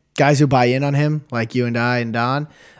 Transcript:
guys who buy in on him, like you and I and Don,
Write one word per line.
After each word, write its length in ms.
guys 220
who 80
buy 180
in 180
on 120
him, 340
like 240
you 140
and 100
I 220
and 120
Don, 360